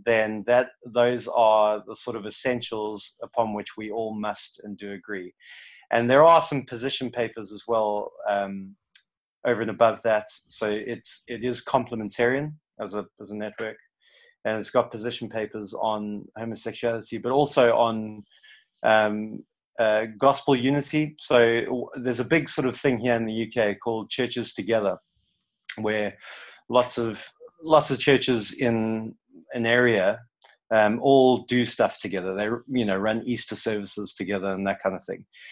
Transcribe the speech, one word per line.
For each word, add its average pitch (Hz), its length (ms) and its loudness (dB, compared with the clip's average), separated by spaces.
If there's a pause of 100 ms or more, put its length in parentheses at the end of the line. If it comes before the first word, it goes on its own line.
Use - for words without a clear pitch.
then 110 420 0
that, 127 220 4 (160)
those 120 420 0
are 107 580 4
the 110 100 -12
sort 117 200 -8
of 101 100 -10
essentials 107 960 -6
upon 110 320 -4
which 104 240 -8
we 110 140 -10
all 110 260 -6
must 104 460 -8
and 104 140 -12
do 101 160 -12
agree. 92 400 -12 (580)
And 120 180 2
there 139 140 8
are 165 180 8
some 139 240 -4
position 127 460 -6
papers 113 420 -6
as 104 140 -16
well, 107 440 0 (160)
um, 98 480 -4 (680)
over 117 160 0
and 113 80 -2
above 113 320 2
that. 107 280 0
So - 380 -8
it's, 107 600 -6
it 117 160 -10
is 123 200 -4
complementarian 123 920 -2 (260)
as 101 160 -8
a, 104 100 -6 (160)
as 101 100 -18
a 104 60 -10
network. 107 400 -10 (680)
And 110 140 -2
it's 104 120 -10
got 120 200 2
position 117 380 -8
papers 107 440 -8
on 104 520 -6 (120)
homosexuality, 113 800 -6
but 120 140 -4
also 131 460 4
on, 110 460 0 (600)
um, 107 600 2 (360)
uh, 110 260 2 (120)
gospel 135 380 4
unity. 143 640 0
So 117 440 4
w-, 123 340 -4
there's 123 240 -2
a 120 60 -4
big 156 240 0
sort 135 180 0
of 120 80 -2
thing 131 240 0
here 120 140 0
in 117 120 0
the 110 80 -4
U 113 160 -4
K 104 260 0
called 110 340 -6
Churches 120 440 -4
Together, 101 440 0 (800)
where 107 400 -2 (500)
lots 123 300 2
of, 113 280 -4 (360)
lots 156 300 4
of 127 80 0
churches 123 540 2
in 110 600 -2 (380)
an 120 120 -2
area, 117 540 4 (520)
um, 110 300 4
all 127 440 6
do 123 200 0
stuff - 340 0
together. 92 360 -4
They, 104 140 -2 (300)
you 113 60 2
know, 95 120 0
run 110 280 -2
Easter 113 300 -4
services 104 580 -4
together 98 400 -4
and 98 140 -4
that 95 140 -4
kind 95 140 -2
of - 100 -12
thing. 92 200 -12 (260)